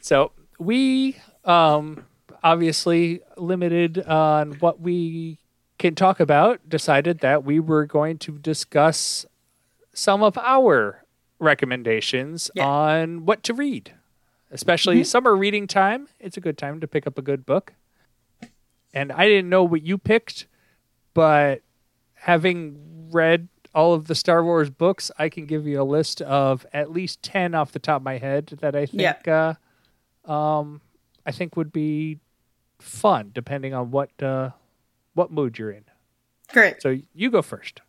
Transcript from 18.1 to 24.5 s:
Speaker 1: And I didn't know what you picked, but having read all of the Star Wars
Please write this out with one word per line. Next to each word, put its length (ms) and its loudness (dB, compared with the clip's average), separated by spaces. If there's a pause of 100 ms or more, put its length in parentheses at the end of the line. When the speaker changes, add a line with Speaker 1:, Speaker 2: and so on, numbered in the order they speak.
Speaker 1:
And 180 -6
I 160 2
didn't 220 4
know 160 4
what 180 -2
you 160 -4
picked, 480 -2 (680)
but 480 4 (520)
having 960 -2
read 380 2 (260)
all 180 4
of 140 -2
the 80 -4
Star 280 2
Wars 280 0